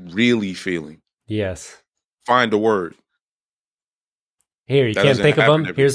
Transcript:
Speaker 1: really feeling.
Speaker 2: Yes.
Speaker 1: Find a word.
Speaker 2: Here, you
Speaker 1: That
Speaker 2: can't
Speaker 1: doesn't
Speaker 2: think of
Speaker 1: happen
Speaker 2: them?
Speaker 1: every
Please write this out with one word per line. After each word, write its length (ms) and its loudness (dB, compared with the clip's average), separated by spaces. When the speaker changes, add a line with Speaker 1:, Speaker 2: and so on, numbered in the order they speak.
Speaker 1:
really 420 0
feeling. 480 -8
Speaker 2:
Yes. 500 -8
Speaker 1:
Find 260 2
a 60 2
word. 340 -2
Speaker 2:
Here, 200 2
you 60 -2
Speaker 1:
That 120 0
Speaker 2:
can't 20 4
Speaker 1:
doesn't 160 2
Speaker 2:
think 140 2
of 80 4
Speaker 1:
happen 180 4
Speaker 2:
them? 60 -6
Speaker 1:
every 140 0